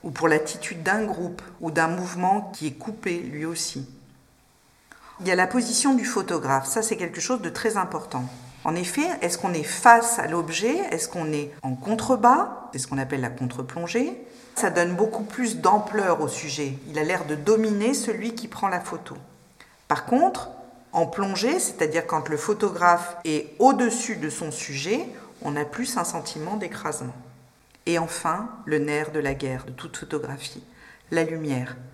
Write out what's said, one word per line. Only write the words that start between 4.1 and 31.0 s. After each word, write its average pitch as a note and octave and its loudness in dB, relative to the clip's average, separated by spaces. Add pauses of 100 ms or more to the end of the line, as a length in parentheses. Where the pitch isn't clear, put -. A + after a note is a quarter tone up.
Il F3+ -4
y F#3+ 2
a F3+ 6
la F#3 6
position B3+ 2
du B3 4
photographe, C#3 0
ça - 0
c'est A3 0
quelque E3+ -6
chose A#3+ 0
de E3+ -4
très A3 -2
important. D#3 -4 (400)
En D#3+ 2
effet, F3+ 0 (140)
est-ce F3 0
qu'on F#3 -2
est D#3+ 0
face - 6
à - 0
l'objet ? E3+ 0 (120)
Est-ce E3 -2
qu'on D#3+ -4
est D3 -4 (120)
en C3 -2
contrebas ? A#3+ 4
C'est C#3 -8
ce - -6
qu'on C#3 -4
appelle C3+ -2
la B2 -2
contre-plongée. E3+ -4 (280)
Ça F#3+ 2
donne F3 2
beaucoup G#3+ 0
plus A#3 -4
d'ampleur G3 4
au D3 0
sujet. C#3 -4 (100)
Il D3+ -4
a D3+ 2
l'air F3 0
de D3+ -2
dominer G#3+ 4
celui A3+ -2
qui G#3+ -8
prend - -2
la F3+ 0
photo. - -10 (720)
Par - 2
contre, E4+ 4 (440)
en E3+ 4
plongée, G3+ 0
c'est-à-dire E3 0
quand D#3 -2
le D3+ 0
photographe F3 2
est D3+ -2
au-dessus A#3 6
de D3+ -4
son D#3 -6
sujet, E3 -4 (360)
on C#3+ -4
a D3 -2
plus A#3+ -4
un F3 0
sentiment E3 -6
d'écrasement. D#3+ -6 (720)
Et E3+ 2
enfin, E3+ -2 (160)
le D3+ 2
nerf D3 0
de D3+ -2
la C#3 0
guerre C3 -4
de B2+ -12
toute - -14
photographie, D3 -8 (480)